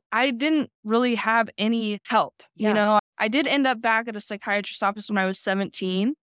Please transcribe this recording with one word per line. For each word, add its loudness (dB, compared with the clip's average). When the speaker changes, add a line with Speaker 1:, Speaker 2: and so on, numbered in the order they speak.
Speaker 1:
I 0
didn't 0
really 2
have 0
any -2
help, 0
you -2
Speaker 2:
Yeah. 4
Speaker 1:
know? 4
I 0
did 0
end 2
up 0
back 0
at -8
a -10
psychiatrist's -6
office -2
when 0
I 2
was -2
seventeen. -2